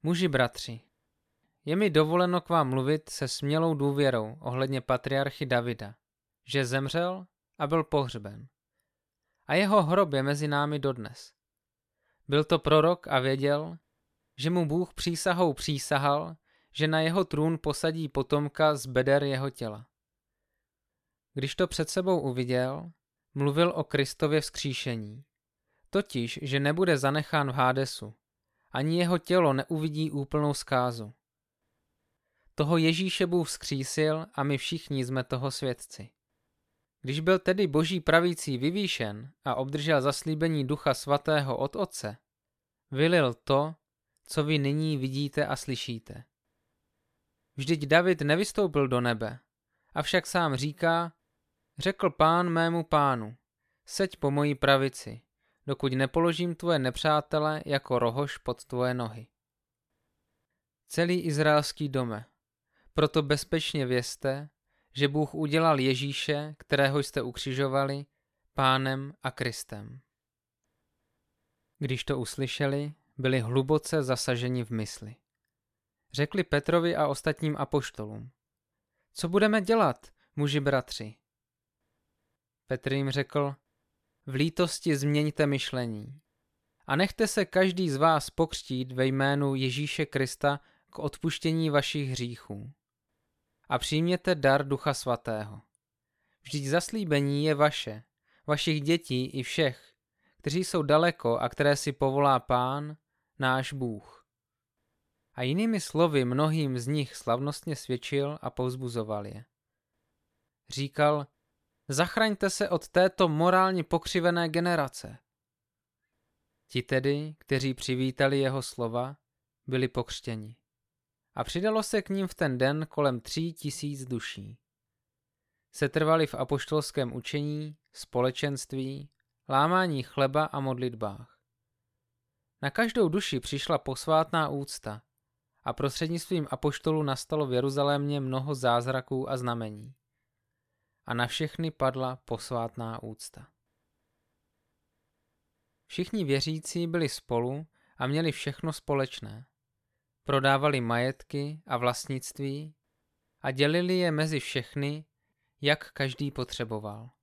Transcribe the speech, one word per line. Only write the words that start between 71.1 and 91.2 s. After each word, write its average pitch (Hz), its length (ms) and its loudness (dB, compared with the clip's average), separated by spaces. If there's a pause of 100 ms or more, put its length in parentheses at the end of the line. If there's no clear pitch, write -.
Když 127 260 -4
to 135 140 -2
uslyšeli, 139 760 -4 (240)
byli 131 220 2
hluboce 135 600 2
zasaženi 123 640 -2
v 110 60 -10
mysli. 110 460 -6 (960)
Řekli 147 320 0
Petrovi 170 520 2
a 151 100 2
ostatním 151 500 -2
apoštolům: 113 720 -4 (840)
„Co - 160 -4
budeme 208 320 4
dělat, 190 460 2 (300)
muži 147 240 2
bratři?“ 127 560 -2 (1500)
Petr 131 260 -4
jim 139 180 0
řekl: 139 440 -2 (720)
„V 135 80 -8
lítosti 160 600 0
změňte 147 500 0
myšlení. 127 760 -4 (640)
A 139 100 0
nechte 202 300 2
se - 180 0
každý 185 460 2
z 135 60 0
vás 156 340 4
pokřtít 131 640 -4
ve 131 140 2
jménu 139 480 2
Ježíše 135 520 -2
Krista 143 540 -2 (300)
k - 80 -16
odpuštění 160 720 -2